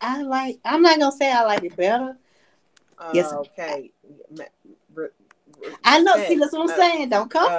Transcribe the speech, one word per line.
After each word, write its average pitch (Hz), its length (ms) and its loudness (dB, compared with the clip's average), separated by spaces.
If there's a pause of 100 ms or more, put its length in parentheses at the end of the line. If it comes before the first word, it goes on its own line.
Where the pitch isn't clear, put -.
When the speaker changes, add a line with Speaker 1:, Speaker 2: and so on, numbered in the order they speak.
Speaker 1:
I 254 200 -6
like, 262 400 -6
I'm 294 200 2
not 330 160 6
gonna 285 180 2
say 269 160 0
I 240 120 2
like 208 200 0
it 170 100 -10
better. 240 440 -2 (800)
Speaker 2:
Uh, 165 160 -14
Speaker 1:
Yes. 165 180 0
Speaker 2:
okay. 147 580 -10 (400)
Ma-, 156 140 -18 (500)
re-, 160 140 -10 (520)
re-, - 140 -14 (100)
Speaker 1:
I 285 160 6
know. 359 140 4
Speaker 2:
respect. 311 180 0
Speaker 1:
See, 320 60 2
that's 294 140 0
what 320 100 -4
I'm 339 80 -2
Speaker 2:
Uh, - 60 -4
Speaker 1:
saying. 339 340 2
Don't 214 200 -2
cuff 349 280 2